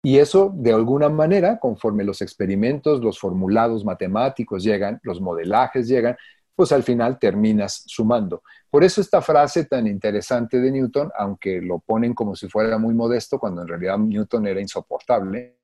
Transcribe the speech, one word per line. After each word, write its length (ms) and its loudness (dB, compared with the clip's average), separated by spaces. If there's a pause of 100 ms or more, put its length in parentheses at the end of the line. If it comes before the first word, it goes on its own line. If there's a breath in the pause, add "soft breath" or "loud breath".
Y 180 6
eso, 360 6
de 180 2
alguna 360 4
manera, 500 2
conforme 460 -2
los 180 -4
experimentos, 800 -2
los 160 -2
formulados 640 0
matemáticos 800 -4
llegan, 400 -2
los 180 -8
modelajes 680 -2
llegan, 280 0 (380 loud breath)
pues 160 2
al 140 2
final 340 0
terminas 680 0
sumando. 560 -2 (280 soft breath)
Por 140 6
eso 160 2
esta 200 2
frase 440 2
tan 240 -2
interesante 720 -2
de 100 2
Newton, 460 -2
aunque 440 -4
lo 200 -6
ponen 340 -2
como 220 -6
si 120 -14
fuera 300 0
muy 160 0
modesto, 460 -2
cuando 220 -6
en 60 -12
realidad 300 -4
Newton 480 -2
era 140 -4
insoportable 1040 -6